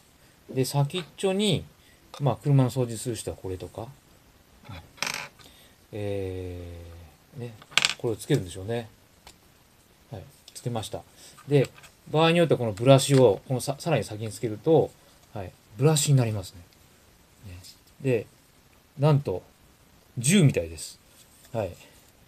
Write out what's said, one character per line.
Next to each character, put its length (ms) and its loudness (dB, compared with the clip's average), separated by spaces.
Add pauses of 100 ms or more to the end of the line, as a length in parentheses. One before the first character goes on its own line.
(500)
で、 160 -2
先 340 -2
っ 40 -6 (120)
ち 100 -4
ょ 80 2
に、 300 0 (560)
ま 120 0
あ、 60 -2
車 260 4
の 80 0
掃 160 -2
除 100 -8
す 120 -8
る 60 -4
人 140 -10
は 80 -8
こ 120 -12
れ 80 -8
と 100 -12
か。 200 -12 (2000)
え 680 -8 (800)
ー、 20 -12
ね。 140 -14 (460)
こ 80 -6
れ 60 -2
を 40 -8
つ 100 -16
け 60 2
る 80 2
ん 40 -8
で 40 -12
し 80 -16
ょ 60 -10
う 20 -12
ね。 240 -6 (1200)
は 60 -12
い。 60 -14 (320)
つ 80 -14
け 80 -6
ま 100 -4
し 80 -10
た。 140 -10 (440)
で、 220 2 (420)
場 140 2
合 60 4
に 80 4
よ 60 4
っ 20 2
て 80 2
は 20 2
こ 80 -4
の 60 -2
ブ 140 -4
ラ 120 10
シ 180 0
を、 320 6
こ 60 -4
の 80 -2
さ-、 180 -6
さ 120 -4
ら 60 2
に 60 -2
先 220 -10
に 60 -8
つ 100 -16
け 60 -2
る 100 -8
と、 320 4 (440)
は 100 -10
い。 80 -14 (260)
ブ 80 2
ラ 100 6
シ 160 2
に 60 8
な 80 4
り 60 -2
ま 120 -4
す 100 -16
ね。 80 -20 (920)
ね。 60 -18 (420)
で、 240 0 (720)
な 160 4
ん 80 2
と、 220 -6 (760)
銃 260 4
み 100 6
た 80 -2
い 80 -6
で 80 -14
す。 220 -16 (540)
は 100 -4
い。 120 -8 (520)